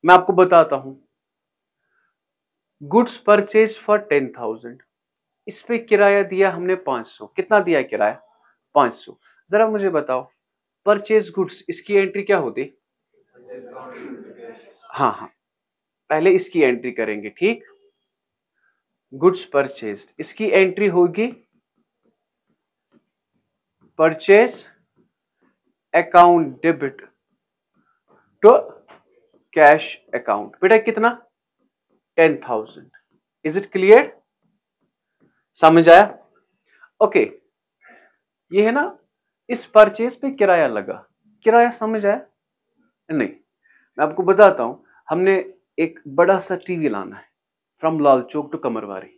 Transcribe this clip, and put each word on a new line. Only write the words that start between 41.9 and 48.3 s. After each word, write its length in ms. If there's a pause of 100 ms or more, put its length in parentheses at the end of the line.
आया? 160 (880)
नहीं, 200 (680)
मैं 80
आपको 180
बताता 400
हूं, 120 (320)
हमने 300 (420)
एक 200 (100)
बड़ा 300
सा 160 (120)
टीवी 220
लाना 260
है 100 (580)
from 180
लाल 200 (100)